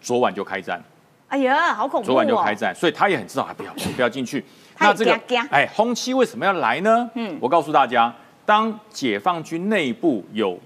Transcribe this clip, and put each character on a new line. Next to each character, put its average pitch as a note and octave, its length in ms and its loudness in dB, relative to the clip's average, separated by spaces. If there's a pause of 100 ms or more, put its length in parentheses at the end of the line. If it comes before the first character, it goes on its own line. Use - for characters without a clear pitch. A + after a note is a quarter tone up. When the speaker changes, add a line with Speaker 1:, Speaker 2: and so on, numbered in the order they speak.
Speaker 1:
昨 A#2+ 180 -2
晚 A#2 120 2
就 G2 120 -6
开 F#2+ 180 -8
战。 F2+ 220 -8 (460)
Speaker 2:
哎 C#4 100 -4
呀， C#4 340 2
好 A3 140 -4
恐 C#4 140 -2
怖 G3+ 40 -8
哦。 - 0 -
Speaker 1:
昨 C3 100 2
晚 A#2+ 120 4
就 A#2 100 2
开 G#2 160 0
战， G2+ 220 -4
所 - 120 0
以 D3+ 40 2
他 F3+ 180 0
也 E3+ 80 0
很 G#2 80 -6
知 - 120 -8
道， B2+ 60 -2
啊， - 140 -10
不 - 60 -12
要， - 100 -14 (220)
不 B2+ 60 -2
要 B2 60 4
进 C3 160 -4
去。 B2 200 -6 (160)
Speaker 2:
<laughs> - 160 -20
他 D#4+ 120 2
也 - 40 6
Speaker 1:
那 - 60 2
这 A3+ 80 2
个， A3+ 80 4
Speaker 2:
怕 A#3 340 -2
怕。 - 80 -2
Speaker 1:
哎， C#3 180 4
轰 A#3 220 0
七 B3+ 180 -6
为 C4 100 4
什 - 140 -4
么 C#3+ 80 -2
要 G3 80 2
来 C3+ 280 0
呢？ A3+ 340 2
Speaker 2:
嗯。 A3 240 -6
Speaker 1:
我 B2 100 0
告 E3+ 100 4
诉 D3+ 120 -4
大 C#3 160 6
家， A#2+ 260 2 (320)
当 G#3+ 320 2 (140)
解 G#2+ 260 -2
放 F3+ 260 -2
军 E3+ 260 -6
内 F3 220 0
部 A#2+ 320 0 (100)
有 G2 320 -2